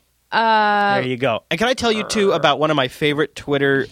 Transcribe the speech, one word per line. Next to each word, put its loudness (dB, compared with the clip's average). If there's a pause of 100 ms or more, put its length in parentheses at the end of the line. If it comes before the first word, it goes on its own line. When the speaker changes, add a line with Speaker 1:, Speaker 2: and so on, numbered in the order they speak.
(320)
Speaker 1:
Uh, 2
Speaker 2:
there -4
you -4
go. -2
And -2
can 0
I 0
tell 0
you, -4
too, 0
about 2
one 2
of 0
my 0
favorite -2
Twitter, 0